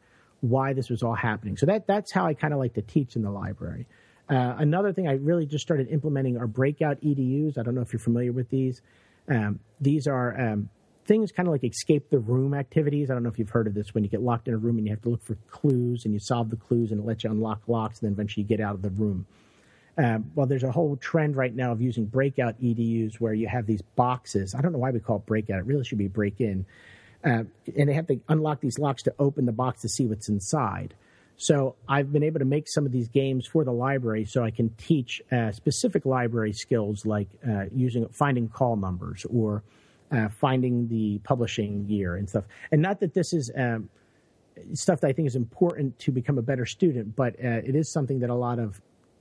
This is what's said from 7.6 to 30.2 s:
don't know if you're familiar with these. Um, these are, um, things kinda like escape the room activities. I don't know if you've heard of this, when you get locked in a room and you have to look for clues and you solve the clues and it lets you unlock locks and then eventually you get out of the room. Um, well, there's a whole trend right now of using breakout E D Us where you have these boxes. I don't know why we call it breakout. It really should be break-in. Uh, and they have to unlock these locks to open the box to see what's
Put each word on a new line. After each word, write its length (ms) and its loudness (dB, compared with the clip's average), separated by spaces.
don't 120 0
know 60 0
if 100 -6
you're 80 -2
familiar 320 2
with 180 -4
these. 320 0
Um, 320 0
these 260 2
are, 320 0
um, 300 0
things 260 4
kinda 200 2
like 120 2
escape 460 2
the 100 4
room 340 2
activities. 560 0
I 60 0
don't 80 -2
know 60 0
if 100 -4
you've 100 -2
heard 180 2
of 60 -2
this, 200 -4
when 100 2
you 60 0
get 120 -2
locked 260 0
in 60 0
a 40 0
room 200 0
and 80 0
you 80 0
have 100 -4
to 60 0
look 140 -2
for 120 -6
clues 560 0
and 80 0
you 60 0
solve 320 -2
the 40 -2
clues 360 0
and 100 -2
it 40 -8
lets 180 -2
you 80 -2
unlock 360 -2
locks 320 -2
and 80 -2
then 60 0
eventually 300 -4
you 40 -4
get 140 2
out 140 -2
of 60 -8
the 100 -4
room. 340 -2
Um, 380 0
well, 100 2
there's 180 2
a 80 -2
whole 260 2
trend 380 0
right 200 0
now 160 0
of 100 -2
using 240 0
breakout 540 0
E 160 2
D 320 0
Us 120 -10
where 140 0
you 140 0
have 180 -2
these 160 0
boxes. 720 -2
I 80 -2
don't 100 2
know 60 -2
why 140 0
we 80 -2
call 160 0
it 100 -6
breakout. 360 0
It 40 -8
really 180 0
should 140 -4
be 100 0
break-in. 600 -2
Uh, 180 2
and 140 4
they 40 2
have 140 0
to 120 0
unlock 320 2
these 160 -2
locks 260 -2
to 140 0
open 280 2
the 60 2
box 300 -2
to 80 -4
see 160 0
what's 240 -4